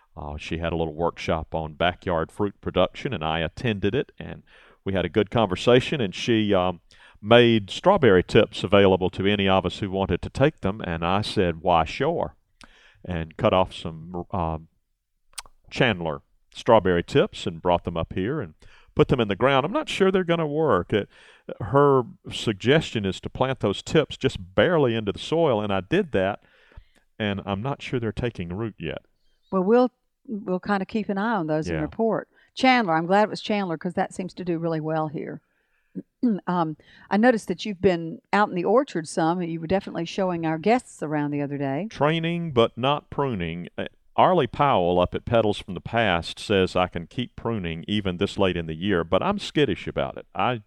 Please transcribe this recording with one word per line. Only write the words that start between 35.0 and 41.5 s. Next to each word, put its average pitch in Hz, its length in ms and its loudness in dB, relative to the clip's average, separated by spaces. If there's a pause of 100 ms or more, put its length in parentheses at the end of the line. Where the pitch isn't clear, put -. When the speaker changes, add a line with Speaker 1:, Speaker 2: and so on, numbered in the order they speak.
Speaker 2:
here. 156 320 -10 (840)
<clears throat> 220 240 0
Um, 170 300 -2 (340)
I 202 60 2
noticed 226 320 4
that 180 180 -6
you've 185 140 -8
been 170 400 0 (120)
out 202 160 4
in - 60 -8
the 175 100 -2
orchard 196 440 0
some, 175 320 0
and 170 100 -4
you 165 100 -4
were 165 60 -8
definitely 175 380 -2
showing 175 420 -2
our 160 120 -2
guests 214 440 0
around 147 300 -2
the 143 100 -2
other 139 160 -6